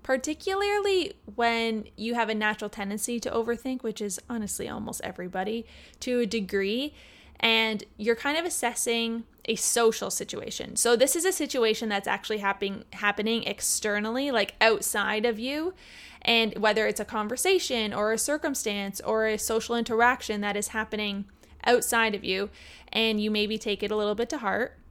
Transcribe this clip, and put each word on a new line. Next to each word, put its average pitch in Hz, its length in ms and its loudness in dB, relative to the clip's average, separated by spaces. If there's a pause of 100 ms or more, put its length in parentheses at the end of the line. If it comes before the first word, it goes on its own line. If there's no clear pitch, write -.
particularly 381 1120 0 (220)
when 226 600 0
you 233 200 -4
have 226 140 0
a 220 60 0
natural 214 340 0
tendency 208 500 -4
to 247 100 -6
overthink, 233 540 -4
which 220 180 -6
is 202 180 -6 (100)
honestly 220 380 -6
almost 226 360 -8
everybody 185 640 -6 (340)
to 247 220 0
a 240 40 4
degree, 214 680 -2 (460)
and 226 440 2 (120)
you're 226 200 2
kind 285 220 0
of 339 60 0
assessing 233 800 0 (220)
a 226 100 2
social 226 540 2
situation. - 680 -6
So 240 200 6
this 269 200 4
is 330 100 0
a 381 60 4
situation 233 580 0
that's 202 180 -2
actually 208 320 -2
happen-, 196 540 -2
happening 214 500 0
externally, 220 880 -2
like, 214 280 0
outside 214 680 2
of 233 120 2
you, 294 360 -4 (500)
and 226 340 4
whether 214 300 4
it's 208 120 -2
a 208 60 -4
conversation 233 880 0
or 214 180 2
a 226 60 2
circumstance 220 840 -2
or 220 260 2
a 220 100 2
social 226 380 -2
interaction 233 680 2
that 202 160 0
is 208 120 -4
happening 208 560 -4 (400)
outside 226 500 4
of - 80 -8
you, 190 260 -2 (420)
and 220 300 2
you 214 80 2
maybe 214 300 0
take 208 240 -2
it 202 80 -2
a 214 40 0
little 208 200 2
bit 233 140 -2
to 311 100 -4
heart. 214 360 -2 (160)